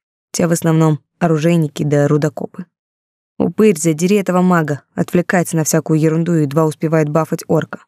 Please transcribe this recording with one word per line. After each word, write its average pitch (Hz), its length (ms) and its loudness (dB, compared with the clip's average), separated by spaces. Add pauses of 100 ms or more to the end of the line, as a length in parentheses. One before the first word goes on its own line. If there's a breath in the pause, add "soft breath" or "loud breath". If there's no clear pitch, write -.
(300)
Те - 160 -2
в 165 60 -2
основном 160 480 2 (180)
оружейники 160 640 0
да 143 220 2
рудокопы. 147 600 -2 (720)
«Упырь, 190 400 2
задери 170 380 0
этого 180 260 0
мага, 165 400 0 (120)
отвлекается 175 600 -2
на 160 80 0
всякую 156 340 0
ерунду 160 360 0
и 156 80 2
едва 151 240 0
успевает 156 420 -2
бафать 160 400 -4
орка». - 400 -4